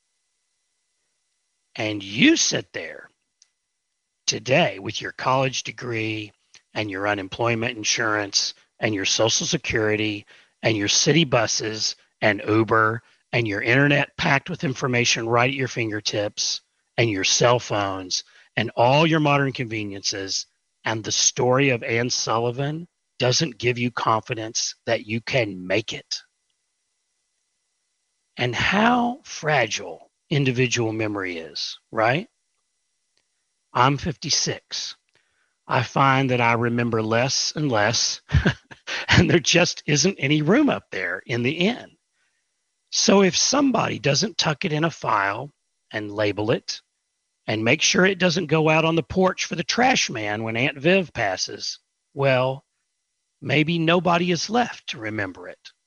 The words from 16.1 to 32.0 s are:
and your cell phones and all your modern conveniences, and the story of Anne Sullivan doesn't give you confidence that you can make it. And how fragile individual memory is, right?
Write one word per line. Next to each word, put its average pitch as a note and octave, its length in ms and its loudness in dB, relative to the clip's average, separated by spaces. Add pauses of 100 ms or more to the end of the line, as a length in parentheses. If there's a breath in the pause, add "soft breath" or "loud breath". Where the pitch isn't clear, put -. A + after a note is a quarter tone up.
and A#2 140 2
your F#2+ 140 -2
cell B2 340 4
phones G2 640 -4 (320 soft breath)
and A2 200 -2
all C#3 300 6
your D#3+ 140 2
modern C#3+ 320 2
conveniences, G2+ 920 -6 (380)
and A2 180 -2
the - 100 -6
story C3 580 2
of A#2+ 140 -2
Anne A#2+ 260 -2
Sullivan C3 760 -2 (320)
doesn't B2+ 400 0
give A#2+ 200 -2
you B2 140 -2
confidence A2+ 800 -2 (120)
that A#2 200 -2
you A2+ 140 -4
can G2+ 460 -2
make G2 260 -2
it. - 280 -10 (2250)
And A#2+ 180 -2
how A#3+ 680 0
fragile G#2 880 -4 (200)
individual B2 640 0
memory G2+ 460 -4
is, - 400 -10 (140)
right? A#2+ 360 0 (1400)